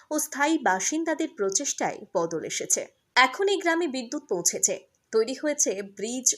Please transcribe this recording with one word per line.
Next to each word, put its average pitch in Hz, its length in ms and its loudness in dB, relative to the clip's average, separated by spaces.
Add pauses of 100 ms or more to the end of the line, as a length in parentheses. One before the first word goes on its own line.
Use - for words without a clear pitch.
(100)
ও 311 80 0
স্থায়ী 294 400 0
বাসিন্দাদের 302 760 0
প্রচেষ্টায় 196 640 -2 (180)
বদল 165 280 -2
এসেছে। - 420 -2 (280)
এখন 262 340 4
এই 403 80 4
গ্রামে 330 320 0
বিদ্যুৎ 262 400 -6
পৌঁছেছে, 190 520 2 (320)
তৈরি 226 220 2
হয়েছে 277 480 0
ব্রিজ 226 560 -4